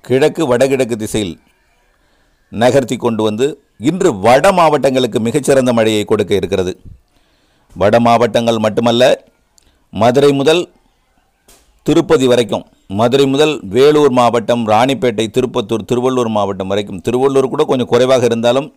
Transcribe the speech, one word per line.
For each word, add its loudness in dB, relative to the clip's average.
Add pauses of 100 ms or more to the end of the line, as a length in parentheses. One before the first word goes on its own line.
கிழக்கு, 0
வடகிழக்கு 0
திசையில் -6 (1160)
நகர்த்தி 0
கொண்டு -2
வந்து -2 (440)
இன்று 0 (140)
வட 4 (120)
மாவட்டங்களுக்கு 0
மிகச்சிறந்த 0
மழையை 0
கொடுக்க -2
இருக்கிறது. -4 (1080)
வட 4
மாவட்டங்கள் 0
மட்டுமல்ல, 0 (920)
மதுரை 4
முதல் 2 (1200)
திருப்பதி 0
வரைக்கும், -2 (340)
மதுரை 2
முதல் 2 (220)
வேலூர் 4
மாவட்டம், 0
ராணிப்பேட்டை, 0 (100)
திருப்பத்தூர், -4
திருவள்ளூர் -2
மாவட்டம் -4
வரைக்கும், -6
திருவள்ளூர் 0
கூட -2
கொஞ்சம் -2
குறைவாக 2
இருந்தாலும் -2